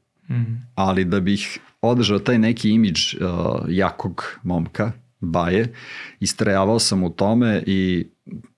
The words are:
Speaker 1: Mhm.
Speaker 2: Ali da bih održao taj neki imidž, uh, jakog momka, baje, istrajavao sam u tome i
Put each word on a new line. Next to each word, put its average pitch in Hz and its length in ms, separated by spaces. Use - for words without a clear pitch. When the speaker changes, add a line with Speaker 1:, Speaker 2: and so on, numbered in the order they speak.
Speaker 1:
Mhm. 117 280
Speaker 2:
Ali 95 300
da 92 160
bih 98 380
održao 110 360
taj 120 200
neki 110 320
imidž, 107 440
uh, - 60
jakog 90 560
momka, 90 500
baje, 90 540
istrajavao 98 580
sam 98 240
u 87 80
tome 107 560
i 92 400